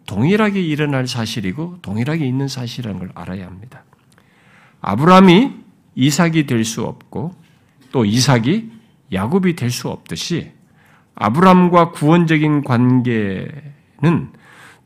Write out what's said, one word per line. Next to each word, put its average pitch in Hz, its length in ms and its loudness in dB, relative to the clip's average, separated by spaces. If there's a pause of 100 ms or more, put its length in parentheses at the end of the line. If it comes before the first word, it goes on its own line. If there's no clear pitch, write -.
동일하게 196 560 0
일어날 143 460 -2
사실이고 123 760 -8
동일하게 131 440 -4
있는 131 200 -2
사실이라는 117 540 -10
걸 92 140 -12
알아야 90 320 -12
합니다. 92 380 -20 (960)
아브람이 185 760 4 (400)
이삭이 151 500 0
될 120 180 -2
수 110 200 -6
없고 - 500 -12 (560)
또 127 140 0
이삭이 127 640 2 (420)
야곱이 165 440 -2
될 123 140 -4
수 - 180 -8
없듯이 - 640 -8 (640)
아브람과 175 720 4
구원적인 151 760 2
관계는 123 1700 -2 (540)